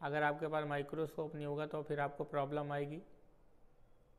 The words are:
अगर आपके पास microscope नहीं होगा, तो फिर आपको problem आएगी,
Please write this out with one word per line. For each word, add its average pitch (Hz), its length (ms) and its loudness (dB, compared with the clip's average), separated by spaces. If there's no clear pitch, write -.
अगर 147 220 4
आपके 151 240 4
पास 151 200 2
microscope 151 680 -2
नहीं 147 100 -2
होगा, 147 200 0
तो 151 180 -2
फिर 147 160 -2
आपको 143 260 0
problem 143 460 0
आएगी, 143 300 -2